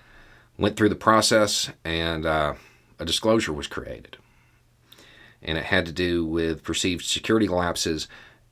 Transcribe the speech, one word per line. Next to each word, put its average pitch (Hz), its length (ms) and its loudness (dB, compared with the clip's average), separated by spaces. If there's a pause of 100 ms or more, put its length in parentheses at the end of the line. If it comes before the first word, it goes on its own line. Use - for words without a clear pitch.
(560)
went 104 200 0
through 104 140 6
the 92 40 0
process 110 760 4 (140)
and, 82 400 -2
uh, 78 300 0 (460)
a 82 40 -8
disclosure 107 480 0
was 71 140 -6
created. - 500 -12 (1300)
And 80 160 -4
it 76 60 -6
had 92 220 2
to 82 60 -10
do 87 320 0
with 82 380 -2
perceived 85 420 -4
security 110 440 0
lapses 87 580 -2 (460)